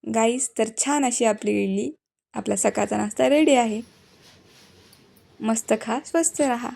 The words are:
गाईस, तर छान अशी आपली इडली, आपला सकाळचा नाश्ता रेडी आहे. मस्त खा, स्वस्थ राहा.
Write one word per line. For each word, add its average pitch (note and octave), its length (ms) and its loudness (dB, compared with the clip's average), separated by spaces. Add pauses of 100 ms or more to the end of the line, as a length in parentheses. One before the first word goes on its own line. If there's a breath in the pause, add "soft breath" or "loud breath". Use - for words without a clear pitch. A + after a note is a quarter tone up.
(160)
गाईस, A#3 420 0
तर A3 100 2 (100)
छान C#4+ 280 0
अशी B3 200 0
आपली G#3 260 0
इडली, G3+ 400 0 (420)
आपला G#3 220 -4
सकाळचा G#3 420 0
नाश्ता G#3+ 320 0
रेडी D4+ 260 6
आहे. A3+ 260 0 (1600)
मस्त A3 420 -2
खा, A3+ 240 -4
स्वस्थ E4 360 0
राहा. B3 340 -2